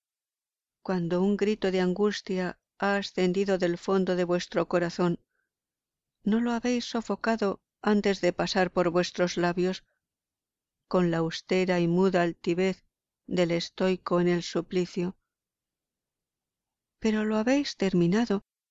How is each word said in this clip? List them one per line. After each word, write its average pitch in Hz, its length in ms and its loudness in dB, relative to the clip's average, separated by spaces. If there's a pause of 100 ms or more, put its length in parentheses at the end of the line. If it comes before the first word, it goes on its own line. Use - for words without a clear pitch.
(800)
Cuando 180 400 -2
un 202 140 2
grito 202 340 0
de 185 120 0
angustia 185 760 -2 (220)
ha 202 160 0
ascendido 190 600 0
del 175 200 0
fondo 190 380 0
de 180 80 0
vuestro 175 440 -2
corazón, 175 520 0 (1040)
¿no 214 160 2
lo 240 140 0
habéis 240 320 -2
sofocado 220 760 -4 (200)
antes 208 400 2
de 175 100 2
pasar 175 400 0
por 175 180 0
vuestros 175 460 0
labios 175 480 -2 (1040)
con 180 240 2
la 165 60 0
austera 180 640 0
y 170 60 2
muda 180 340 4
altivez 175 640 -2 (420)
del 180 240 0
estoico 180 680 -2
en 175 80 2
el 175 160 0
suplicio? 180 720 -4 (1800)
Pero 214 240 0
lo 214 140 0
habéis 262 400 0
terminado 190 640 2 (280)